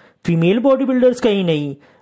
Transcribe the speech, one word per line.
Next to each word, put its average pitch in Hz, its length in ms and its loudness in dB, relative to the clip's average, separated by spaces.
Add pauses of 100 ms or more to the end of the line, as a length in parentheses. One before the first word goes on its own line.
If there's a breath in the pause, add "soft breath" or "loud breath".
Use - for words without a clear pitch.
(260 soft breath)
फीमेल 170 340 0
बॉडी 269 260 2
बिल्डर्स 247 340 0
का 240 100 0
ही 202 140 -2
नहीं, 147 320 -4 (260 soft breath)